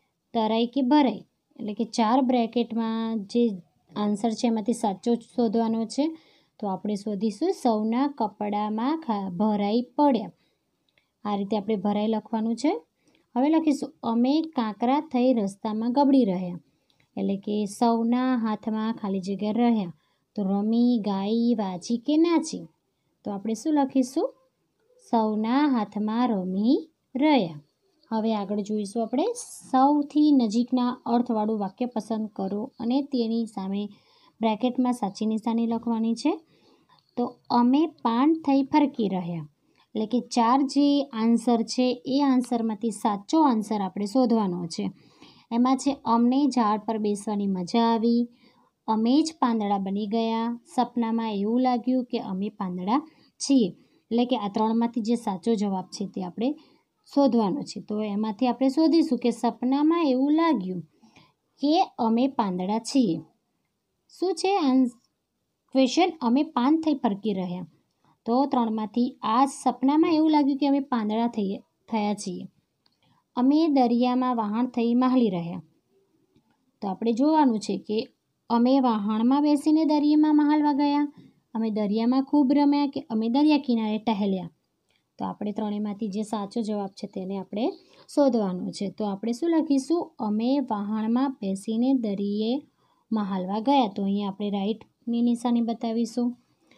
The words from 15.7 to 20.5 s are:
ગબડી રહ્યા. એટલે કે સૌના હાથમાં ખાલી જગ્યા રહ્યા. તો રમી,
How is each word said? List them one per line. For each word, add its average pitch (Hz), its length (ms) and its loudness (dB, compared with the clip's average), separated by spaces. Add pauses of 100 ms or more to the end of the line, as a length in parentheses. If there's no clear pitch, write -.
ગબડી 269 340 6
રહ્યા. 180 340 -4 (580)
એટલે 196 200 -2
કે 208 280 -4
સૌના 233 720 0
હાથમાં 220 560 -4
ખાલી 196 260 -4
જગ્યા 196 320 -4
રહ્યા. 220 420 0 (420)
તો 208 80 -4
રમી, 220 600 2